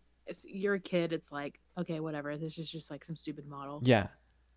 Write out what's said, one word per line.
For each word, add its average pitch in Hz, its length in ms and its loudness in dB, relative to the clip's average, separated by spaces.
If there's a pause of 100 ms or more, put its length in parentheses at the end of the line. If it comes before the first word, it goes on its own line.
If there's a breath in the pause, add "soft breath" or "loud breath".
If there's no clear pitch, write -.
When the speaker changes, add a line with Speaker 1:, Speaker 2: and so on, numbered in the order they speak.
(260)
Speaker 1:
it's, - 220 -4
you're 202 260 2
a 190 60 2
kid, 170 320 2
it's 160 180 2
like, 143 300 -6 (160)
"Okay, 165 240 -2
whatever, 147 380 -2
this 156 200 -4
is 160 120 -6
just, 156 200 -4
like, 143 140 -10
some 160 120 -8
stupid 147 300 -6
model." 143 380 -8
Speaker 2:
Yeah. 113 220 8 (500)